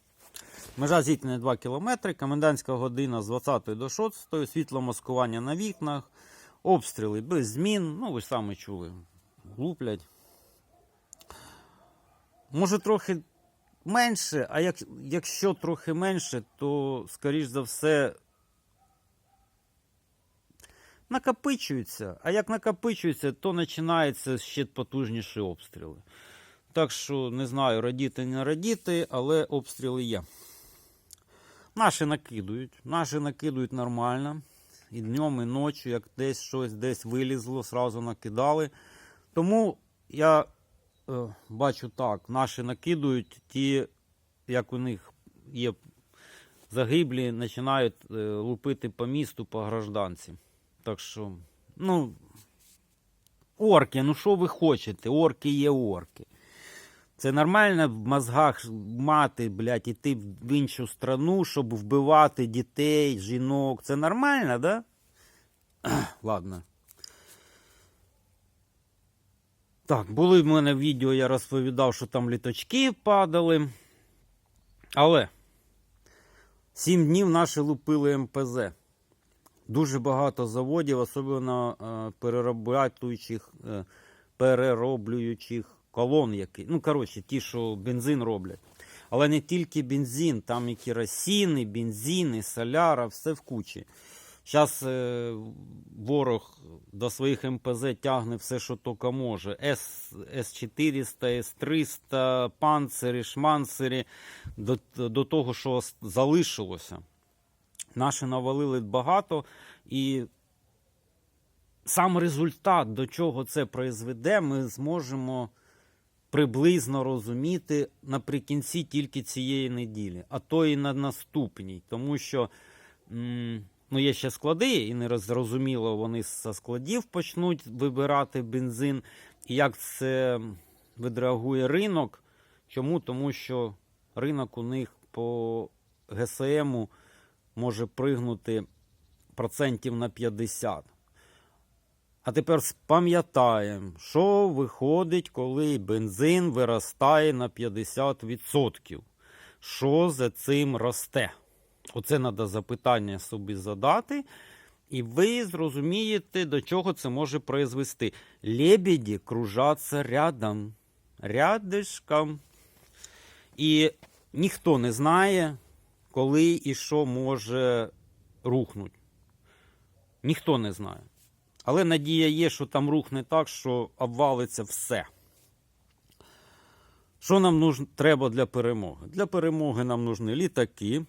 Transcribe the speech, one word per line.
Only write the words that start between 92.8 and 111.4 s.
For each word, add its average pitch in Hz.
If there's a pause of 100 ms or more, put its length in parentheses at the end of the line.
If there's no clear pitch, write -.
все -
в 143
кучі. - (580)
Щас, 147
е, 123 (640)
ворог 123 (340)
до 110
своїх 135
М 127
П 127
З 123
тягне 120
все, 123
що 120
тільки 123
може. 110
С, - (220)
С 123
чотириста, 135
С 120
триста, 131
панцирі, 131
шманцирі, 135 (520)
до, 113 (180)
до 123
того, 131
що -
ос-, 123
залишилося. 110 (960)
Наші 135
навалили 131
багато, 135 (420)
і 135 (1600)